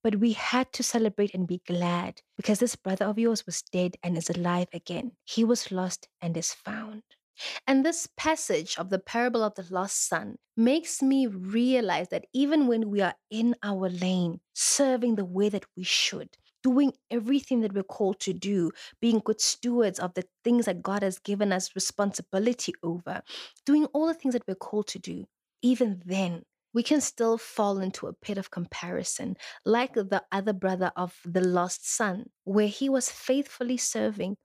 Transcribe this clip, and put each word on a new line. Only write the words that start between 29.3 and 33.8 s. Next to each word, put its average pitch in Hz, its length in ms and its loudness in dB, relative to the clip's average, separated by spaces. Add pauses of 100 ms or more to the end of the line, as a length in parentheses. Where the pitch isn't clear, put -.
like 240 280 2
the 196 400 0
other 196 220 0
brother 185 420 0
of 180 280 -6
the 175 180 0
lost 180 440 0
son, 208 440 -2 (140)
where 208 240 4
he 269 200 -2
was 262 220 0
faithfully 262 640 -2
serving 214 680 -2